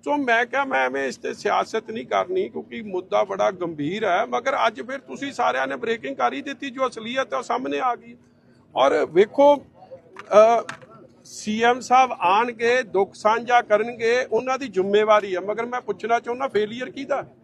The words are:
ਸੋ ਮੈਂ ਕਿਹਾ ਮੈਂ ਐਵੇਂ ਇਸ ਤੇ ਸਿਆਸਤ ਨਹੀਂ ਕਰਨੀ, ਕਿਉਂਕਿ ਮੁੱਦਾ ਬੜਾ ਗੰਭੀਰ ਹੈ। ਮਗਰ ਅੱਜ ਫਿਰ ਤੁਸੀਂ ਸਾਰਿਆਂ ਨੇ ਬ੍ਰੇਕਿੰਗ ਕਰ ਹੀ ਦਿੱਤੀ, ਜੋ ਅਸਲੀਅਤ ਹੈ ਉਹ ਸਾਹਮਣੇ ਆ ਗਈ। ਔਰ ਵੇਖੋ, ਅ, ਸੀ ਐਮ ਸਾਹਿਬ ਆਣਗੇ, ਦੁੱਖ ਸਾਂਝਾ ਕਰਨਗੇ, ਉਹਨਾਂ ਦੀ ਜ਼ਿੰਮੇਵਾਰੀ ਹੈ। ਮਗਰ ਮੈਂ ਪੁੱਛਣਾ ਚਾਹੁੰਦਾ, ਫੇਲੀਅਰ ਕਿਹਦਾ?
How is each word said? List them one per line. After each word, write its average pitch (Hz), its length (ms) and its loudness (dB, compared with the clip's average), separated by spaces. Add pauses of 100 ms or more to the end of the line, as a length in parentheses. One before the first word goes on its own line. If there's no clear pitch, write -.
ਸੋ 285 120 0
ਮੈਂ 247 300 2
ਕਿਹਾ 269 180 -2
ਮੈਂ 262 220 0
ਐਵੇਂ 269 180 -2
ਇਸ 254 120 -4
ਤੇ 247 180 -8
ਸਿਆਸਤ 208 560 -2
ਨਹੀਂ 233 160 -8
ਕਰਨੀ, 190 420 0
ਕਿਉਂਕਿ 233 340 -12
ਮੁੱਦਾ 208 420 -2
ਬੜਾ 196 260 0
ਗੰਭੀਰ 175 540 -6
ਹੈ। 196 220 0
ਮਗਰ 247 300 -2 (100)
ਅੱਜ 233 160 -2
ਫਿਰ 262 160 -10
ਤੁਸੀਂ 269 340 -10
ਸਾਰਿਆਂ 254 340 0
ਨੇ 269 100 -6
ਬ੍ਰੇਕਿੰਗ 233 400 -6
ਕਰ 240 160 0
ਹੀ 269 100 -8
ਦਿੱਤੀ, 277 280 -10
ਜੋ 262 180 -2
ਅਸਲੀਅਤ 247 440 -6
ਹੈ 269 60 -4
ਉਹ - 40 -6
ਸਾਹਮਣੇ 269 380 -4
ਆ 254 140 0
ਗਈ। 233 220 -18 (600)
ਔਰ 139 340 4
ਵੇਖੋ, 269 540 4 (580)
ਅ, 226 440 6 (580)
ਸੀ 214 380 -4
ਐਮ 247 180 4
ਸਾਹਿਬ 254 400 4
ਆਣਗੇ, 233 600 2
ਦੁੱਖ 190 320 -2
ਸਾਂਝਾ 233 460 0
ਕਰਨਗੇ, 233 720 0
ਉਹਨਾਂ 262 260 -2
ਦੀ 262 100 -8
ਜ਼ਿੰਮੇਵਾਰੀ 202 680 2
ਹੈ। 175 60 -4
ਮਗਰ 214 260 -6
ਮੈਂ 247 140 -6
ਪੁੱਛਣਾ 220 400 -2
ਚਾਹੁੰਦਾ, 247 280 -6
ਫੇਲੀਅਰ 214 420 -4
ਕਿਹਦਾ? 277 320 -6 (220)